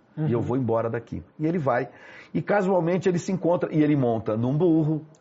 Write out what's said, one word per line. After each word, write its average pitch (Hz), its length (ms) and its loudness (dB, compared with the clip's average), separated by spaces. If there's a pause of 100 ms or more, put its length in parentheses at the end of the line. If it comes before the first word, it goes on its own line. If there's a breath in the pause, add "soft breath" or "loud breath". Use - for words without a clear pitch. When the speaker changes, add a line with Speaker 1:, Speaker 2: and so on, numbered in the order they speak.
(160)
Speaker 1:
e 156 160 -2
eu 117 60 0
Speaker 2:
Uhum. 110 60 -2
Speaker 1:
vou 123 120 -2
embora 113 320 -2
daqui." 113 360 -8 (160)
E 156 60 -2
ele 170 120 -2
vai, 131 300 0 (440 loud breath)
e 170 80 -4
casualmente 185 680 0
ele 175 100 2
se - 140 -4
encontra, 170 420 0
e 156 80 4
ele 151 140 4
monta 110 400 0
num 127 200 0
burro, 160 480 2 (160)